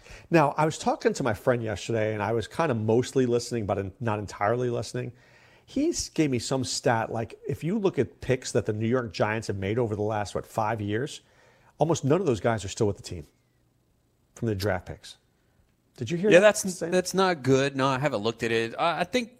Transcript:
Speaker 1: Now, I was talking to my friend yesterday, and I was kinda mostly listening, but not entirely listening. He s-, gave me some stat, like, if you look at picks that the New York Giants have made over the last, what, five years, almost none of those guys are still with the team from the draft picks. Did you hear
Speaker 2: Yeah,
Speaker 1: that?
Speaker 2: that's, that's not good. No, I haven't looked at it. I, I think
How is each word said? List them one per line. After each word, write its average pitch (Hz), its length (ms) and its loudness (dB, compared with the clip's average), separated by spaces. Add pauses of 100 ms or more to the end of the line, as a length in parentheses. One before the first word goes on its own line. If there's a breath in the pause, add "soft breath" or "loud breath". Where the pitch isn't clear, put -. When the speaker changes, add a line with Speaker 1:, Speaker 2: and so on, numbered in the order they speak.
(320 loud breath)
Speaker 1:
Now, 151 260 4
I 156 80 2
was 160 140 -4
talking 240 340 0
to - 80 -6
my 120 140 0
friend 123 260 0
yesterday, 110 520 -2
and 104 100 -4
I 104 80 0
was 117 160 -2
kinda 160 260 -2
mostly 117 540 2
listening, 117 400 -2
but 98 340 -4
not 110 160 -2
entirely 110 540 -2
listening. 120 400 -6 (540 soft breath)
He 294 240 -2
s-, - 200 -4
gave 151 220 0
me 123 80 0
some 131 240 -2
stat, 117 480 0
like, - 360 -6
if - 160 -4
you 175 140 -2
look 190 220 0
at - 200 -2
picks - 320 -2
that 113 140 2
the 107 80 -2
New 110 140 -2
York 117 260 0
Giants 110 340 0
have 98 100 -4
made 98 200 -2
over 113 180 0
the 98 60 -2
last, 104 340 -4
what, - 100 -4
five 110 360 -2
years, 107 400 -4 (560 soft breath)
almost 156 260 2
none 143 160 4
of 202 60 -2
those 120 140 2
guys 113 260 -2
are - 20 -8
still 107 200 -2
with 98 100 -2
the - 60 -20
team 80 240 -12 (1080)
from 120 120 -4
the 107 80 0
draft 95 320 -2
picks. - 300 -16 (800)
Did 117 140 -8
you 170 80 -2
hear 202 140 4
Speaker 2:
Yeah, 165 80 12
Speaker 1:
that? 208 160 8
Speaker 2:
that's, 185 240 -4
that's 180 340 0
not 180 300 2
good. 135 320 4
No, 135 120 2
I 135 120 0
haven't 131 240 0
looked 117 200 -2
at 113 80 -2
it. 113 260 0
I, 160 240 0
I - 20 0
think 233 360 -2